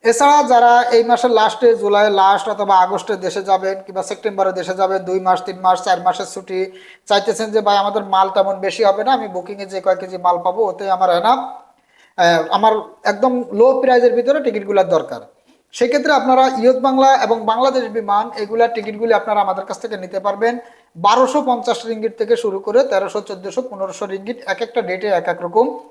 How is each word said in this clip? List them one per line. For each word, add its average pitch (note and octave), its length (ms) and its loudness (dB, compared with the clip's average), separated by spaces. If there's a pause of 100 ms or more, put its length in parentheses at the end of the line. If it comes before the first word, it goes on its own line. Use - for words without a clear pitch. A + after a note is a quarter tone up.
এছাড়া C#4+ 400 4
যারা A#3+ 400 6
এই A#3 220 4
মাসের A#3+ 260 2
লাস্টে, A3+ 440 4
জুলাই G#3 360 2
লাস্ট G3 380 2
অথবা G3 280 2
আগস্টে F#3 400 0
দেশে F#3 260 -6
যাবেন F#3+ 340 0 (100)
কিংবা F#3+ 160 -8
সেপ্টেম্বরে G3 500 -4
দেশে F3+ 220 -6
যাবেন, F#3+ 240 0
দুই F#3 220 -4
মাস, F#3 220 0
তিন F#3 180 -12
মাস, F#3 240 0
চার F3+ 160 0
মাসের F3+ 260 -2
ছুটি F#3+ 460 -8 (340)
চাইতেছেন G#3+ 440 -2
যে, G#3+ 100 0
"ভাই, G3+ 160 2
আমাদের G3+ 280 -2
মাল F#3+ 300 2
তেমন G3 260 0
বেশি G3 240 -2
হবে G3+ 200 2
না, B3+ 80 2
আমি A3+ 160 -2
বুকিংয়ে F#3+ 380 -10
যে F#3 140 -8
কয় F#3 160 0
কেজি F#3 220 -12
মাল F3 260 0
পাবো G3 220 0
ওতে G3 240 -6
আমার F#3 200 2
এনাফ, G#3 280 2
আহ, - 1120 -4
আমার G#3+ 220 2 (320)
একদম B3 480 -2
লো B3+ 280 4
প্রাইসের B3 320 4
ভিতরে B3+ 280 0
টিকিটগুলোর G3+ 480 0
দরকার", D3 320 -2 (520)
সেক্ষেত্রে C4+ 400 0
আপনারা C4 460 4
ইয়ত B3+ 180 4
বাংলা C4 480 4
এবং A3 200 0
বাংলাদেশ B3 400 0
বিমান G#3+ 520 -2
এগুলার A3+ 380 0
টিকিটগুলি A3 400 -4
আপনারা G#3 260 0
আমাদের F#3+ 240 -4
কাছ F#3+ 140 -12
থেকে G#3+ 180 -10
নিতে F#3 240 -10
পারবেন G3+ 380 -2 (380)
বারোশো B3+ 460 2
পঞ্চাশ A#3+ 440 -4
রিঙ্গিট A3 320 -6
থেকে A#3 180 0
শুরু G#3 240 -4
করে G#3+ 240 2
তেরোশো, G3+ 360 -2
চোদ্দোশো, G3 420 -10
পনেরোশো G3 440 -8
রিঙ্গিট, G3 400 -10
এক - 160 -4
একটা A3+ 200 -4
ডেটে F#3 240 -6
এক F3+ 220 0
এক E3+ 140 -4
রকম। A3 360 0 (120)